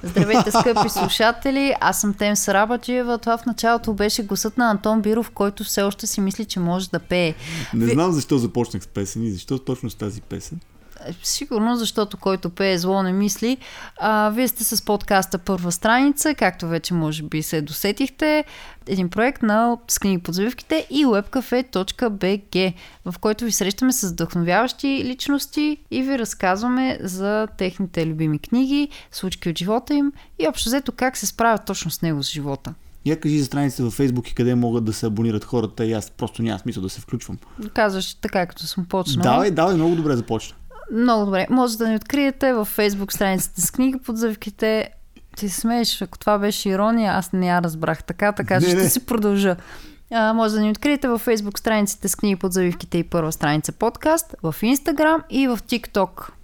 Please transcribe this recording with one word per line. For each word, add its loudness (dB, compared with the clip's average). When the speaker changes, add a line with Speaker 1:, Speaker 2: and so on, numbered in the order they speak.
Speaker 1:
Здравейте, 4
скъпи 4
Speaker 2:
<laughs> -
Speaker 1:
слушатели. 2
Аз 2
съм 0
Тем 0
Сарабаджиева. 0
Това 0
в -6
началото 0
беше 0
гласът -2
на 4
Антон 2
Биров, 0
който -2
все -2
още -2
си -2
мисли, -2
че -4
може 0
да -2
пее. 0
Speaker 2:
Не 2
Speaker 1:
Ви- 4
Speaker 2:
знам 4
защо 2
започнах -2
с -18
песен -6
и -2
защо -6
точно -6
с -14
тази -6
песен. -10
Speaker 1:
Сигурно, 0
защото -2
който -2
пее, 0
зло 0
не 0
мисли. 0
А, 2
вие 0
сте -4
с -2
подкаста 0
Първа -2
страница, 2
както 0
вече -2
може 0
би -4
се -2
досетихте. 0
Един 0
проект 0
на 4
С 0
книги 0
под -6
завивките -2
и 4
webcafe 0
точка -2
B 0
G, 2
в -8
който 0
ви 0
срещаме 0
с -2
вдъхновяващи 0
личности -2
и -2
ви 0
разказваме 0
за -2
техните -2
любими 0
книги, 0
случки -6
от -4
живота -2
им 2
и 2
общо -2
взето -2
как 0
се -6
справят 2
точно -4
с -6
него, 0
с -4
живота. -6
Speaker 2:
Я 0
кажи 2
за 2
страницата 0
във -2
Facebook 2
и -4
къде 2
могат 2
да 0
се -2
абонират 0
хората -2
и 0
аз -4
просто -6
няма -2
смисъл -6
да -4
се -12
включвам. -10
Speaker 1:
Казваш 0
така, -2
като -12
съм -4
почнала. -2
Speaker 2:
Давай, 4
давай, 2
много 4
добре 2
започна. -4
Speaker 1:
Много 4
добре. 0
Може 2
да 0
ни 0
откриете 0
във -2
Facebook 0
страницата 0
С 0
книги 0
под -6
завивките. -2
Ти -4
се -6
смееш, 0
ако -10
това 2
беше 0
ирония, 2
аз 0
не 2
я 4
разбрах -2
така, 0
така 2
че 6
Speaker 2:
Не, 6
Speaker 1:
ще 4
Speaker 2:
не. 4
Speaker 1:
си -2
продължа. 2
А, 2
може 2
да 2
ни 4
откриете 2
във 0
Facebook 0
страниците 0
С -2
книги 2
под -2
завивките 0
и 2
Първа -2
страница 0
подкаст, 0
в -2
Instagram 2
и 2
в 0
TikTok. -2